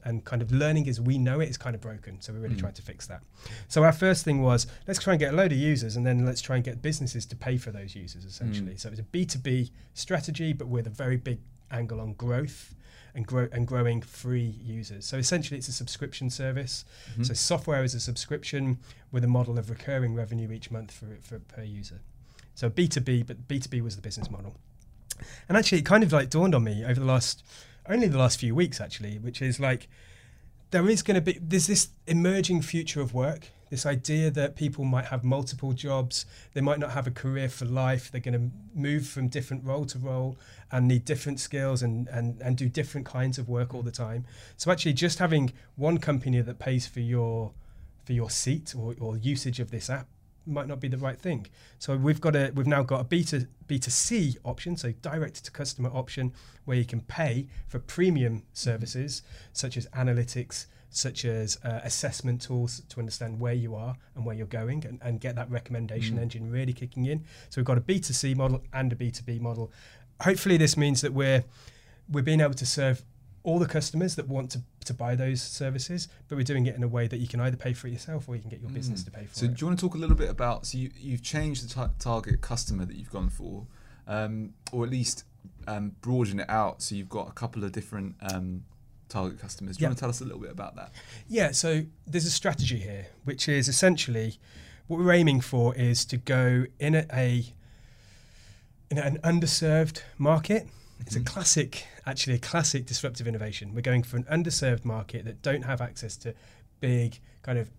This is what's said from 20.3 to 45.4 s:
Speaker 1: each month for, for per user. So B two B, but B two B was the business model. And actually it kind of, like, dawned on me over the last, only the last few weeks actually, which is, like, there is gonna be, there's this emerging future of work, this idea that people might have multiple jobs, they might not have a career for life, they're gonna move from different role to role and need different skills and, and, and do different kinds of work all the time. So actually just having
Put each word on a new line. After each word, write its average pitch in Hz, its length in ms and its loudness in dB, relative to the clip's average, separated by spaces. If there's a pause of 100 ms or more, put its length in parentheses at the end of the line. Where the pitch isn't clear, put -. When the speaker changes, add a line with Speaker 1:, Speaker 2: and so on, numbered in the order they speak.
Speaker 1:
each - 180 -10
month 110 220 -8
for, 107 300 -14
for 113 160 -12
per - 240 -14
user. 104 380 -10 (540)
So 123 140 0
B 175 180 4
two 151 140 2
B, 123 220 4
but 120 260 -10
B 139 100 0
two 131 120 -6
B 123 100 -2
was 113 160 -4
the - 60 -12
business 107 280 -6
model. 95 240 -10 (960)
And 180 80 6
actually 190 220 6
it 147 80 0
kind 208 180 10
of, 151 80 4
like, 135 180 6
dawned 170 240 6
on 117 100 8
me 107 200 0
over 123 160 2
the 131 60 2
last, 127 380 2 (440)
only 220 200 4
the 139 100 4
last 127 200 6
few 117 160 0
weeks 165 260 2
actually, 104 380 -8
which 120 220 -6
is, 127 200 0
like, 127 280 0 (840)
there 185 180 4
is 214 140 4
gonna 190 180 4
be, 170 200 0
there's 170 280 2
this 202 200 2 (180)
emerging 180 560 4
future 160 380 -2
of 117 140 -2
work, 147 340 -2 (220)
this 135 160 -4
idea 151 440 2
that 143 260 0
people 143 280 0
might 127 220 2
have 123 180 -2
multiple 131 480 0
jobs, 131 540 -2 (260)
they 139 80 0
might 143 180 4
not 147 140 -2
have 131 140 -2
a 123 40 -2
career 135 380 -2
for 123 160 -8
life, 131 460 0
they're 127 100 -6
gonna 120 300 0 (240)
move 147 320 0
from 131 220 -2
different 131 360 -6
role 139 200 -2
to - 140 -8
role 131 380 -2 (360)
and 127 160 6
need 127 160 4
different 131 340 -2
skills 135 440 -2
and, 120 260 0
and, 120 340 -4
and 127 140 2
do 127 120 0
different 139 380 -4
kinds 127 320 -2
of 120 100 -6
work 123 240 -2
all 123 100 -6
the 120 100 -4
time. 117 320 -6 (320)
So - 160 2
actually 160 220 2
just 170 260 2
having 156 320 4 (240)